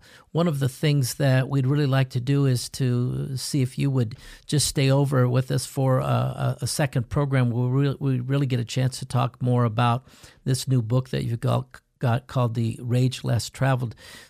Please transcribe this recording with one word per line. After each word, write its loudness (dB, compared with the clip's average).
one 2
of 0
the 0
things 0
that 2
we'd 0
really 2
like 2
to -2
do 2
is 0
to -2
see -2
if -2
you 0
would -2
just 0
stay 2
over 4
with 0
us 0
for 0
a, -2
a, 0
a -4
second -2
program 2
where 0
we, 0
we 0
really 0
get 0
a -4
chance -2
to -10
talk -2
more 2
about 0
this -2
new 2
book 0
that -4
you've -4
got, -2
got 0
called -2
The -2
Rage 0
Less -2
Traveled. -2